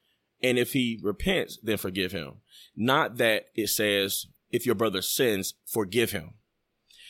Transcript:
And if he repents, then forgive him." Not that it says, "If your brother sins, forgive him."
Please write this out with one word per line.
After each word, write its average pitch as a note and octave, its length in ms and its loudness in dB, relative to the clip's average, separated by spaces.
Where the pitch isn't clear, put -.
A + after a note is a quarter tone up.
And B2 160 4
if A#2 140 0
he A#2+ 300 2
repents, A#2 600 -2
then G#2+ 160 0
forgive F#2 340 -4
him." D#2+ 220 -8
Not B2 420 2
that A2 360 2
it G#2 140 0
says, G2+ 580 0
"If B2 160 -2
your A#2 80 2
brother G2 260 0
sins, G#2 540 0
forgive A2 460 0
him." E2+ 240 -8